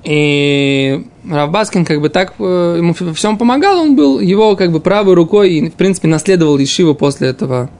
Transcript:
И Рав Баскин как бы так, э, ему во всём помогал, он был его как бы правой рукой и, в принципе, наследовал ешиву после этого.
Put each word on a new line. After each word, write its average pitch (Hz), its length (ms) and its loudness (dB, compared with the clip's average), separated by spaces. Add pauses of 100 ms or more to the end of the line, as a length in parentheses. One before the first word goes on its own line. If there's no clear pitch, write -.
И 143 1000 0 (240)
Рав 147 220 -2
Баскин 196 340 -2
как 151 160 -2
бы 151 80 -2
так, 185 300 -4
э, 180 380 -2
ему 170 220 0
во 175 140 -8
всём 214 240 -2
помогал, 285 420 0
он 302 160 2
был 277 240 2
его 202 360 2
как 180 160 0
бы 160 80 0
правой 190 340 2
рукой 180 380 4
и, 160 180 -2
в - 40 -12
принципе, 185 340 -2
наследовал 160 500 2
ешиву 139 380 0
после 143 320 -2
этого. 127 420 -4 (100)